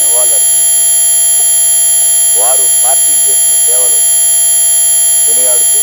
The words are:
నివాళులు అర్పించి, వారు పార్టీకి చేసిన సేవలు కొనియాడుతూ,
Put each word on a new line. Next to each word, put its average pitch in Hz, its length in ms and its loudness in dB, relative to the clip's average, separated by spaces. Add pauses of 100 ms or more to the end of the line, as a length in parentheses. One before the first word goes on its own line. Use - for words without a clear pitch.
నివాళులు - 380 2
అర్పించి, - 440 0 (1600)
వారు - 240 2 (200)
పార్టీకి - 420 0
చేసిన - 280 -2 (120)
సేవలు - 320 2 (1300)
కొనియాడుతూ, - 560 2